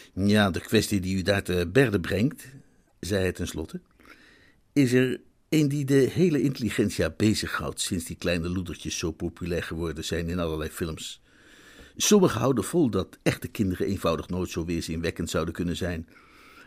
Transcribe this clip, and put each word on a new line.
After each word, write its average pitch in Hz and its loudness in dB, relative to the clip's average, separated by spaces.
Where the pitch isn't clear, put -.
Ja, 101 4
de 85 -4
kwestie 104 2
die 92 -2
u 92 0
daar 98 2
te 87 0
berde 101 4
brengt," - -2
zei 95 0
hij 92 2
tenslotte, 82 -8
"is 127 2
er 127 2
een 151 4
die 143 -2
de 135 2
hele 135 4
intelligentsia 104 0
bezighoudt - 0
sinds 92 -2
die - -10
kleine 87 -2
loedertjes 90 -6
zo 82 -2
populair 85 -4
geworden 80 -6
zijn 85 -4
in 90 -2
allerlei 80 -4
films. - -8
Sommigen 165 4
houden 120 2
vol 156 2
dat 95 -2
echte - -2
kinderen 92 -2
eenvoudig 90 -2
nooit 90 -4
zo 85 -4
weerzinwekkend 82 -4
zouden 82 -2
kunnen 87 -2
zijn. 85 -6